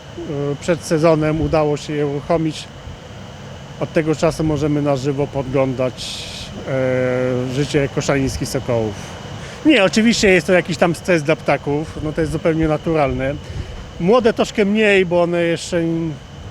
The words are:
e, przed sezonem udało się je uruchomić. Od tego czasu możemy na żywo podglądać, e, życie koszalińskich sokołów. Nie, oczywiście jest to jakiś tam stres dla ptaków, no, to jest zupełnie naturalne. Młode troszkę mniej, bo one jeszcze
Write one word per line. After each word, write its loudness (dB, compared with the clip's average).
e, -4
przed -2
sezonem 4
udało 2
się -8
je 0
uruchomić. -2
Od -6
tego 2
czasu 0
możemy 2
na 2
żywo 0
podglądać, -2
e, 0
życie 0
koszalińskich 0
sokołów. 0
Nie, 6
oczywiście 4
jest 6
to 4
jakiś 2
tam 4
stres 2
dla 2
ptaków, -2
no, -4
to -2
jest -2
zupełnie 2
naturalne. 0
Młode 4
troszkę 0
mniej, 4
bo 2
one 2
jeszcze 0